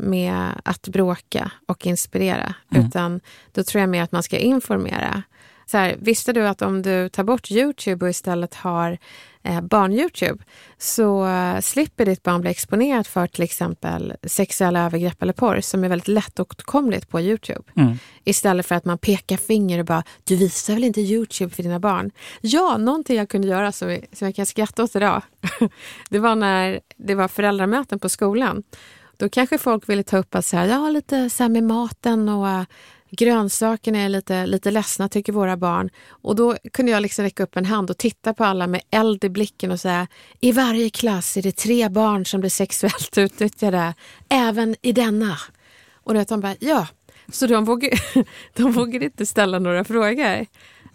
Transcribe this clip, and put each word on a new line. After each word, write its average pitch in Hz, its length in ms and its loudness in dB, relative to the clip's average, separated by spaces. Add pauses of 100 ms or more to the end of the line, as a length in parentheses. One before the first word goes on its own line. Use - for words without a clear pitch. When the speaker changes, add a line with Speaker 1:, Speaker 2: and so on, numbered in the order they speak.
Speaker 1:
med 180 480 0 (160)
att - 240 -4
bråka 185 600 -2 (160)
och - 200 -6
inspirera, 185 680 -2 (200)
Speaker 2:
Mm. 123 120 6
Speaker 1:
utan 175 340 -2 (320)
då 196 120 -2
tror - 160 0
jag 190 100 2
mer 175 120 0
att 170 100 -4
man 175 100 0
ska - 160 -4
informera. 214 840 -2 (440)
Så - 120 -2
här, 185 200 0
visste 226 340 0
du 220 160 2
att 196 140 -2
om 190 200 0
du 185 260 0
tar 190 160 -2
bort 247 260 -2
YouTube 208 560 0
och 180 40 0
istället 175 440 -4
har, 170 440 -2 (440)
eh, 170 180 -2
barn-YouTube 196 800 0 (400)
så, 202 480 2
eh, 185 340 0
slipper 262 460 0
ditt 185 160 0
barn 175 180 0
bli 175 100 -2
exponerat 233 560 0
för 175 200 -2
till - 180 -4
exempel 170 800 -4
sexuella 180 580 0
övergrepp 170 420 -2
eller 185 100 0
porr - 280 0
som 190 240 -2
är 185 40 0
väldigt 175 200 -2
lättåtkomligt 208 1000 -2
på 170 120 -2
YouTube. 202 420 -4 (140)
Speaker 2:
Mm. 123 220 4 (260)
Speaker 1:
Istället 190 420 2
för - 80 -2
att 170 100 -2
man 175 140 -2
pekar 190 380 0
finger 196 420 0
och 170 60 -2
bara, 165 180 0 (220)
"Du 185 120 2
visar 190 380 2
väl 233 100 2
inte 214 160 2
YouTube 208 540 -2
för - 80 -6
dina 175 180 -2
barn?" 196 300 0 (300)
Ja, 285 360 2
någonting 254 400 0
jag 208 120 -2
kunde 196 200 0
göra 202 240 0
som, 175 260 -6 (140)
som - 160 -6
jag 196 60 -4
kan 202 120 -4
skratta - 360 -2
åt 233 140 -2
idag. 196 260 2 (380)
<laughs> 220 100 2 (400)
Det 202 80 0
var 226 160 4
när 190 460 0 (160)
det 202 180 -2
var 190 140 2
föräldramöten 202 720 0
på 190 100 -4
skolan. 208 540 0 (540)
Då 208 120 0
kanske 254 300 0
folk 226 300 0
ville 202 140 2
ta 196 160 0
upp - 160 -2
att 180 120 0
så - 100 0
här, 175 100 2
ja, 277 240 2
lite 277 400 0
så - 140 -2
här 233 60 4
med 226 140 4
maten 226 640 0
och, 196 360 0 (460)
Grönsakerna 220 880 0
är 202 100 0
lite, 190 380 -2
lite 190 240 0
ledsna, 208 380 0
tycker 208 240 -2
våra 190 240 0
barn. 180 340 0 (180)
Och - 280 -4
då 233 200 2 (160)
kunde 247 200 2
jag 208 100 2
liksom 208 220 -2
räcka 202 180 -2
upp - 140 -4
en 185 100 0
hand 196 240 0
och 175 80 -6
titta 220 360 -2
på 226 100 0
alla 190 220 2
med 180 140 -2 (100)
eld 214 340 2
i 202 40 0
blicken 190 420 -4
och 180 100 -4
säga, 180 260 0 (340)
"I 247 120 6
varje 233 380 2
klass 208 460 -2
är 196 60 0
det 190 140 -2
tre 233 320 2
barn 208 380 2
som 196 140 -2
blir 185 100 0
sexuellt - 680 -2
utnyttjade, 196 760 0 (340)
även 226 540 2
i 247 100 2
denna." 214 440 0 (580)
Och - 200 -4
då 208 140 2
de 220 120 -2
bara, 196 200 -4
"Ja." 247 260 0 (460)
Så - 140 0
de 220 180 4
vågar, 240 260 0 (340)
<laughs> - 320 -20
de 240 160 4
vågar 240 300 0
inte 262 240 -4
ställa 190 320 2
några 180 260 0
frågor. 220 640 0 (480)